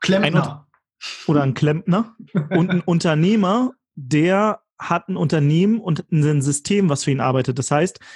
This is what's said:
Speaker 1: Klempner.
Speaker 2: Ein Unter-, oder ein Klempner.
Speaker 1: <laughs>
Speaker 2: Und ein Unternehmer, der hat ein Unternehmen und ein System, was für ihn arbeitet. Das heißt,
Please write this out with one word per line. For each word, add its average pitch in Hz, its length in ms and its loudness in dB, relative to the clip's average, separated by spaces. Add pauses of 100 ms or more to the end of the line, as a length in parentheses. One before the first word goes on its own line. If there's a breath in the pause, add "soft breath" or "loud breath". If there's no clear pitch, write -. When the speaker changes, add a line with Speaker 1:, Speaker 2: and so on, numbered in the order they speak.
Speaker 1:
Klempner. 190 260 2
Speaker 2:
Ein 160 80 0
Unter-, - 320 -2 (600)
oder 147 160 2
ein 131 120 0
Klempner. 170 600 -2 (160)
Speaker 1:
<laughs> 151 180 -4
Speaker 2:
Und 185 200 2
ein 175 100 0
Unternehmer, 185 920 2 (240)
der 170 640 0 (180)
hat - 300 -4
ein 185 80 -4
Unternehmen 170 640 2
und 156 300 -4
ein 151 320 2
System, 185 460 0
was 139 160 -2
für 151 80 -2
ihn 131 80 -2
arbeitet. 127 380 0
Das - 120 -4
heißt, 151 300 0 (160 loud breath)